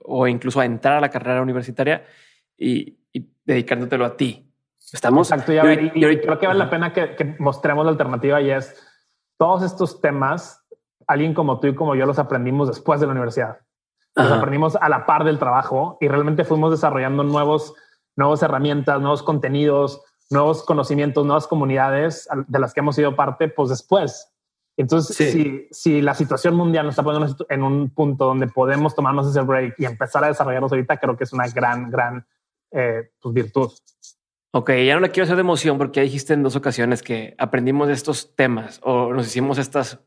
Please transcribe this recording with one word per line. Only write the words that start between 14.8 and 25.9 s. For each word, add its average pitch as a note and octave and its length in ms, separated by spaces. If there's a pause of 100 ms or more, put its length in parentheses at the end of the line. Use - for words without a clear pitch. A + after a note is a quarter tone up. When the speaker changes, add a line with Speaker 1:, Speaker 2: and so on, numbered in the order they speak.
Speaker 2:
la C3+ 160
par D#3 200
del D3+ 140
trabajo C3+ 600
y D3 60
realmente D3 380
fuimos D#3 260
desarrollando C#3+ 540
nuevos, D3 500 (400)
nuevas C#3+ 280
herramientas, C#3+ 580
nuevos C#3+ 220
contenidos, C#3+ 800 (280)
nuevos D3 340
conocimientos, D3 600
nuevas D3 220
comunidades C#3 840
al-, C3+ 160
de C#3 120
las B2+ 160
que D3 60
hemos C#3+ 140
sido C#3+ 220
parte, C#3+ 320
pues, C#3 220
después. D#3 600 (440)
Entonces, D#3 400
Speaker 1:
Sí. D3+ 160
Speaker 2:
si, C#3+ 380
si D3 320